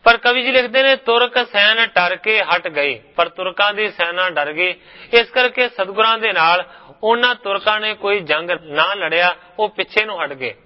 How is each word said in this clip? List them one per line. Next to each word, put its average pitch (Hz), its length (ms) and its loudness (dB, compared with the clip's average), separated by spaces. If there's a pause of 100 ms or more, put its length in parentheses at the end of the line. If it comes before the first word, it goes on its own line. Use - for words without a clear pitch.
ਪਰ 233 120 8
ਕਵੀ 247 260 2
ਜੀ 254 100 -2
ਲਿਖਦੇ 247 300 2
ਨੇ, 269 140 4
"ਤੁਰਕ 240 500 0
ਸੈਨ 214 400 2
ਟਰ 180 300 0
ਕੇ 214 260 0
ਹਟ 175 260 -2
ਗਈ", 143 260 -2
ਪਰ 170 340 -4
ਤੁਰਕਾਂ 185 460 -2
ਦੀ 208 160 -2
ਸੈਨਾ 175 400 -2
ਡਰ 151 220 -4
ਗਈ। 175 220 -2 (380)
ਇਸ 233 180 4
ਕਰਕੇ 247 380 0
ਸਤਿਗੁਰਾਂ 220 500 0
ਦੇ 214 140 -2
ਨਾਲ 175 320 2 (380)
ਉਹਨਾਂ 240 320 0
ਤੁਰਕਾਂ 208 460 -2
ਨੇ 214 140 -4
ਕੋਈ 202 260 -2
ਜੰਗ 160 300 -2 (140)
ਨਾ 156 300 0
ਲੜਿਆ, 175 420 0 (220)
ਉਹ 214 100 0
ਪਿੱਛੇ 202 360 -4
ਨੂੰ 190 200 -6
ਹਟ 143 80 -8
ਗਏ। 131 220 -8 (120)